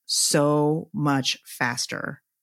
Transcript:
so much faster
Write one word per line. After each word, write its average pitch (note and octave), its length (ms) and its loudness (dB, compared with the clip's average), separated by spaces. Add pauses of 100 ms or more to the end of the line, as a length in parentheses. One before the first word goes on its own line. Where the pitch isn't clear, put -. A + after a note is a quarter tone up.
so D3 880 2
much C#3+ 540 0
faster - 760 -4 (220)